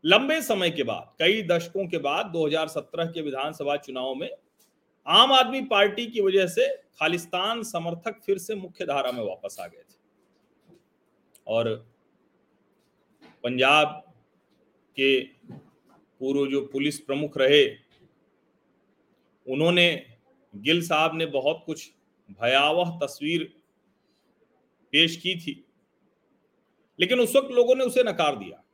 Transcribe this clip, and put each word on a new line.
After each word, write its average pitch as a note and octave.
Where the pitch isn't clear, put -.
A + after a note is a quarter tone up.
लंबे C4+
समय F#3+
के C#3+
बाद, G#2+
कई G3
दशकों F3
के F3
बाद D3
दो E3
हज़ार D#3+
सत्रह E3
के E3
विधानसभा D3
चुनाव C3
में C3+
आम A3+
आदमी B3+
पार्टी G#3
की A#3
वजह F#3+
से A3
खालिस्तान F3+
समर्थक E3+
फिर G3
से G#3+
मुख्य F#3
धारा C#3
में B2
वापस F#2+
आ F2+
गए -
थे। -
और A2+
पंजाब C3+
के C3+
पूर्व -
जो C#3
पुलिस C#3+
प्रमुख D3
रहे, C#3
उन्होंने, E3
गिल D3
साहब D#3+
ने E3
बहुत C#3+
कुछ -
भयावह D3
तस्वीर D#3
पेश E3
की F#3
थी, -
लेकिन A3+
उस A#3
वक्त C4+
लोगों B3
ने C4
उसे B3
नकार E3+
दिया। G2